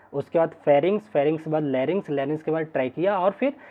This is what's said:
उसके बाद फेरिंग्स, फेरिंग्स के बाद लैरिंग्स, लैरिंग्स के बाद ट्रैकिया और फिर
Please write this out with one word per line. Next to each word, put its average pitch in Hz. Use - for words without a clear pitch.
उसके 139
बाद 165
फेरिंग्स, 165
फेरिंग्स 156
के 160
बाद 156
लैरिंग्स, 143
लैरिंग्स 143
के -
बाद 160
ट्रैकिया 156
और 185
फिर 262